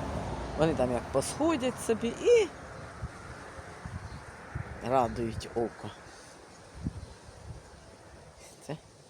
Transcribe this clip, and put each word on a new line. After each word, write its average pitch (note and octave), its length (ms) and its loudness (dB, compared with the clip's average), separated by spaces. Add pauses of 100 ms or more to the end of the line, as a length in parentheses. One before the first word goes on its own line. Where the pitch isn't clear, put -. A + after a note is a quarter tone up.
(580)
вони D#3 160 6
там B2+ 180 4
як A#2 100 2
посходять B3+ 800 2
собі A3+ 280 2
і G#4 400 8 (2500)
радують A2+ 640 2
око. A2 360 -2 (2750)
Це, D3+ 100 -4 (340)